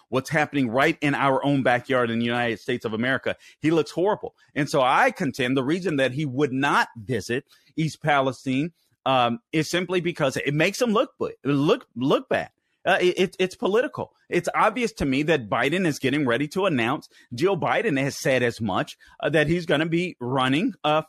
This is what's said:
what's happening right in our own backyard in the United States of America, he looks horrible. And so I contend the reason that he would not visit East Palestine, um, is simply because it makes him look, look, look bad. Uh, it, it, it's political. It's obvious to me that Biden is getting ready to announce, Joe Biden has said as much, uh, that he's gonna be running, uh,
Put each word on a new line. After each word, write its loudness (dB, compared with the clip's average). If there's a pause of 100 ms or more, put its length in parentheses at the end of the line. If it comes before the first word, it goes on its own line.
what's -2
happening 0
right 2
in 2
our 2
own 2
backyard 2
in -2
the 0
United -2
States -4
of -4
America, -2 (240)
he 0
looks 2
horrible. -2 (220)
And -2
so 2
I 4
contend -2
the 0
reason -2
that 2
he -4
would -2
not 2
visit -4 (320)
East -4
Palestine, 0 (340)
um, 2 (120)
is 0
simply -2
because -2
it -2
makes 0
him 2
look, 2 (320)
look, 0
look 0
bad. -2 (320)
Uh, 2
it, 2
it, 0
it's -2
political. -2 (160)
It's -2
obvious 0
to -4
me 0
that 0
Biden 0
is -2
getting 0
ready 0
to -2
announce, -2 (240)
Joe 0
Biden 0
has -4
said 2
as -2
much, -4 (220)
uh, -2
that 2
he's -2
gonna 0
be -2
running, 0 (100)
uh, 2